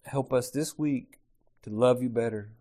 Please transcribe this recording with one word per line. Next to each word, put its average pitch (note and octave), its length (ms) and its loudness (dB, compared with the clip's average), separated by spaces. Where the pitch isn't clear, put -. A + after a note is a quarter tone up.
help C3+ 280 -2
us B2 180 2
this D3 280 -4
week D3 420 -2
to A2 80 -12
love B2 320 4
you B2+ 60 -2
better, A2 520 -2